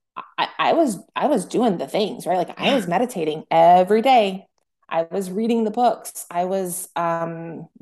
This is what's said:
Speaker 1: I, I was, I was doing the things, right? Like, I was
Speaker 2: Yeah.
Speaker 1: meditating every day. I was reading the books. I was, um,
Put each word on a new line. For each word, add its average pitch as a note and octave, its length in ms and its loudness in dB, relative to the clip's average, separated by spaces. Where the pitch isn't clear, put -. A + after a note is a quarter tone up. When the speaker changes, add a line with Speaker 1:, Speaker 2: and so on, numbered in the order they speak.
Speaker 1:
I, - 100 -2
I C#3 160 2
was, C4+ 240 0
I F3+ 100 0
was B3+ 200 0
doing G3 320 0
the C3+ 80 -6
things, F3+ 400 -4
right? F3+ 100 0
Like, - 240 -6
I G#3 140 0
was A3 100 0
Speaker 2:
Yeah. E3+ 60 -6
Speaker 1:
meditating E3+ 600 -2
every F3+ 520 6
day. G#3 440 2
I E3 220 -2
was F#3 200 -6
reading A3 340 0
the G#3 60 -2
books. - 600 -2
I F3 140 -2
was, F#3 520 -4
um, E3 720 -6